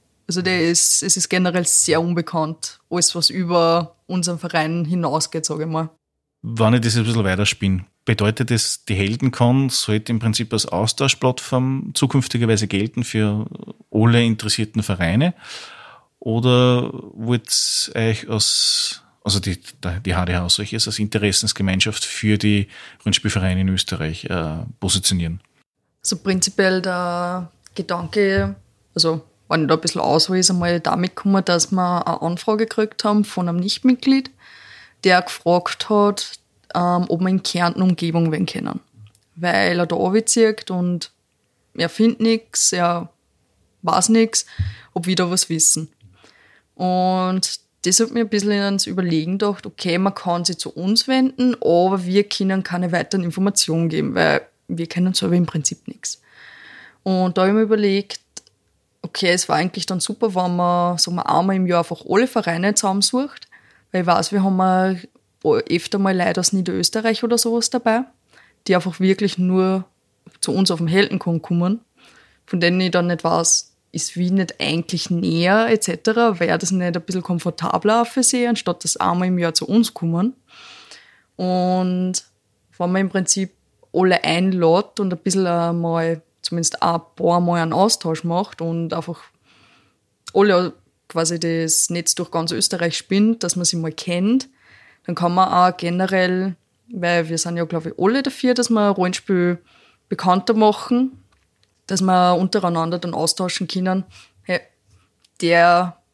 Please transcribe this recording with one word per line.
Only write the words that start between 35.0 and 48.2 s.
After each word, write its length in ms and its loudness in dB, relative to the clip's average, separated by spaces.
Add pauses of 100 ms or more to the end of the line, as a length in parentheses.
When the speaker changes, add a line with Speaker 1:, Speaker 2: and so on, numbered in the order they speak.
Speaker 1:
der 160 6
gefragt 680 -2
hat, 500 0 (360)
ähm, 320 0
ob 140 -2
wir 80 0
in 140 0
Kärnten 380 0
Umgebung 520 2
wen 120 -2
kennen. 360 -6 (540)
Weil 440 2
er 60 0
da 100 -2
runterzieht 720 2
und 420 -4 (640)
er 120 -2
findet 320 2
nix, 540 0
er 360 -2 (760)
weiß 260 2
nix, 360 4 (480)
ob 120 -4
wir 100 0
da 160 2
was 180 -2
wissen. 380 4 (880)
Und 840 0 (260)
das 160 2
hat 100 0
mir 100 0